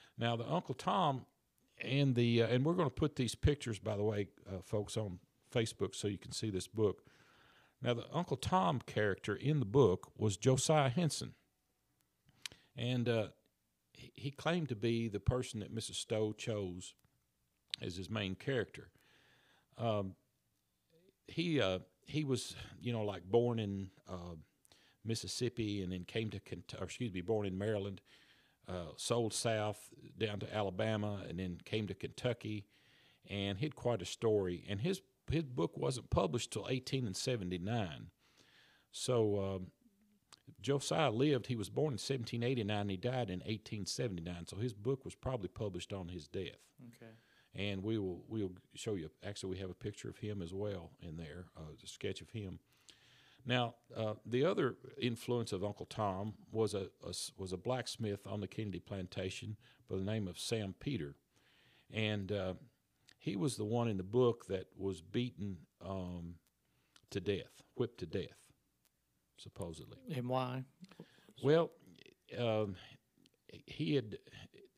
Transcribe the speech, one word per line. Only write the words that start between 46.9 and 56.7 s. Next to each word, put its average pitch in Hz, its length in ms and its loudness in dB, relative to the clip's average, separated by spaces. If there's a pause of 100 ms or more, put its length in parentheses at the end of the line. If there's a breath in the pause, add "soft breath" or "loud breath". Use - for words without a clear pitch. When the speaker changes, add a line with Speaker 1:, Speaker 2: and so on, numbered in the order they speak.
Speaker 2:
Okay. 113 160 -18 (440 loud breath)
Speaker 1:
And 98 280 -2
we 110 140 0
will, 92 280 -4
we'll 101 280 -4 (200)
show 110 200 -4
you, 80 160 -4 (120)
actually, 101 280 -6
we 92 100 -4
have 95 100 -6
a 90 40 -10
picture - 340 -8
of - 100 -10
him 104 240 -4
as 82 100 -6
well 95 380 -6 (100)
in 82 160 -10
there, 82 300 -10 (100)
uh, 78 160 -12 (100)
a - 40 -20
sketch - 340 -4
of - 100 -16
him. 95 280 -6 (880 loud breath)
Now, 120 300 2 (200)
uh, 107 180 0 (120)
the 120 180 4
other 180 300 4 (260)
influence 120 520 0
of 92 100 0
Uncle 104 240 -4
Tom 104 480 -2 (160)
was 110 240 2